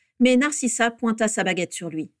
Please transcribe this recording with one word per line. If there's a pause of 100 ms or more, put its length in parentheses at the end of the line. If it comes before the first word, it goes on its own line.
(200)
mais
Narcissa
pointa
sa
baguette
sur
lui.